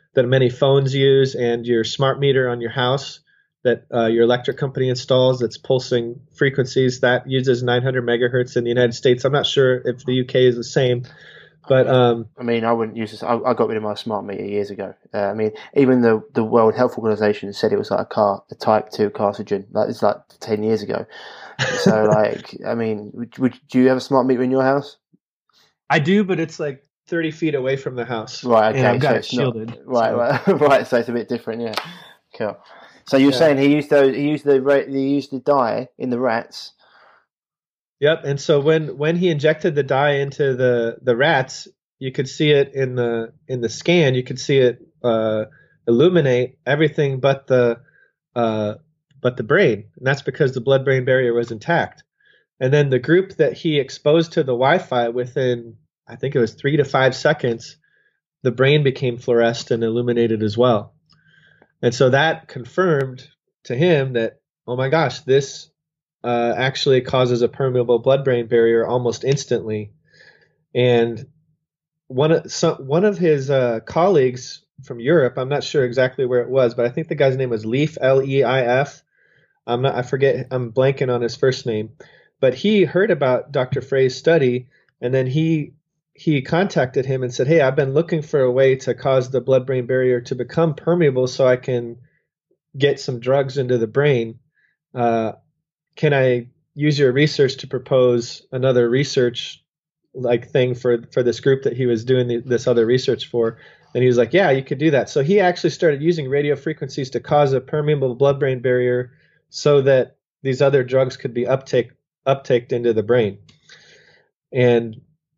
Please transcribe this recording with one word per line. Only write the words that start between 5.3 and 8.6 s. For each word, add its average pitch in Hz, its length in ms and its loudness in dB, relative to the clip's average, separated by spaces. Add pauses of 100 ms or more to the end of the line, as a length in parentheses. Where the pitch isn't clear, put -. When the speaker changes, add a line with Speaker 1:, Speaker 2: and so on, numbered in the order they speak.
Speaker 1:
that's 117 200 -6
pulsing 127 640 -2 (140)
frequencies, 131 680 0
that 123 280 0
uses 127 320 0
nine 123 220 0
hundred 131 200 -2
megahertz 123 540 -2
in 120 60 0